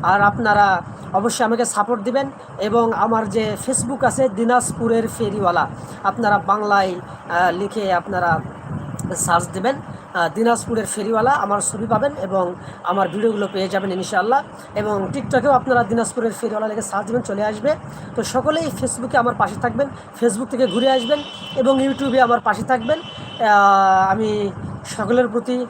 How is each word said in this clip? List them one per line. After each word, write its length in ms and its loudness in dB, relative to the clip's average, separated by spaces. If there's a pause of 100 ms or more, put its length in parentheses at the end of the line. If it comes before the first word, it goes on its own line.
আর 180 4
আপনারা 600 4 (320)
অবশ্যই 320 0
আমাকে 200 0
সাপোর্ট 380 -2
দিবেন 260 -2 (300)
এবং 340 0
আমার 360 0
যে 280 -2 (100)
Facebook 380 -2
আছে 240 2
দিনাজপুরের 760 0
ফেরিওয়ালা, 600 0 (360)
আপনারা 360 2
বাংলায়, 560 2
আহ, 560 0
লিখে 420 -2
আপনারা 460 0 (760)
সার্চ 380 0
দিবেন, 220 0
আহ, 600 -4
দিনাজপুরের 500 0
ফেরিওয়ালা, 460 0
আমার 300 0
ছবি 260 -4
পাবেন 240 2 (100)
এবং 340 -2 (280)
আমার 260 0
ভিডিওগুলো 440 0
পেয়ে 160 -2
যাবেন 220 -2
ইনশাআল্লাহ। 520 0 (320)
এবং 380 -2
TikTok-এও 380 2
আপনারা 320 4
দিনাজপুরের 480 -2
ফেরিওয়ালা 360 -4
লিখে 140 -4
সার্চ 260 -4
দিবেন, 140 0
চলে 220 -2
আসবে। 320 0 (400)
তো 80 -2
সকলেই 480 0 (100)
Facebook-এ 360 -2
আমার 200 2
পাশে 240 0
থাকবেন, 260 0 (340)
Facebook 240 2
থেকে 220 2
ঘুরে 240 2
আসবেন 280 2 (360)
এবং 260 4
YouTube-এ 380 2
আমার 200 6
পাশে 240 0
থাকবেন। 360 0
আহ, 1120 4
আমি 400 0 (340)
সকলের 420 0
প্রতি 420 -2